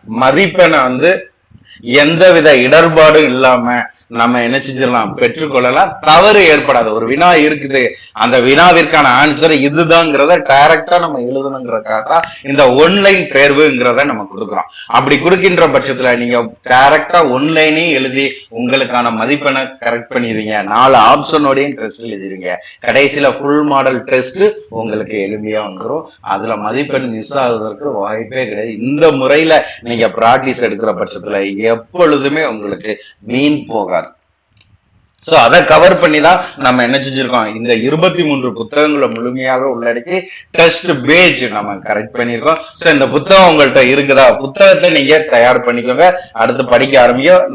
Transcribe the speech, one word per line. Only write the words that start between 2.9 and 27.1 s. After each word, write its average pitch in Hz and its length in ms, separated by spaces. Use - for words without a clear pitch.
இல்லாம 127 420
நம்ம 120 260
என்ன 131 200
செஞ்சிடலாம், 123 440
பெற்றுக்கொள்ளலாம். 135 720
தவறு 196 340
ஏற்படாது. 127 360
ஒரு 113 120
வினா 165 200
இருக்குது, 135 360
அந்த 120 140
வினாவிற்கான 160 600
ஆன்சர் 156 340
இதுதாங்கிறத 160 680
டைரக்டா 156 540
நம்ம 147 240
எழுதணுங்கிறதுக்காக 120 760
தான் 165 140
இந்த 139 140
ஒன்லைன் 196 400
தேர்வுங்கிறத 139 760
நம்ம 104 220
கொடுக்குறோம். 104 380
அப்படி 135 260
கொடுக்கின்ற 175 500
பட்சத்துல 127 480
நீங்க 120 180
டைரக்டா 143 500
ஒன்லைனே 156 480
எழுதி 131 280
உங்களுக்கான 123 600
மதிப்பெண்ணை 135 440
கரெக்ட் 117 300
பண்ணிடுவீங்க. 110 420
நாலு 127 240
ஆப்ஷனோடையும் 143 680
டெஸ்ட் 110 280
எழுதிடுவீங்க. 95 440
கடைசியில 135 520
ஃபுல் 143 340
மாடல் 131 280
டெஸ்ட் 131 320
உங்களுக்கு 107 360
எளிமையா 107 420
வந்துரும். 113 360
அதுல 107 220
மதிப்பெண் 131 500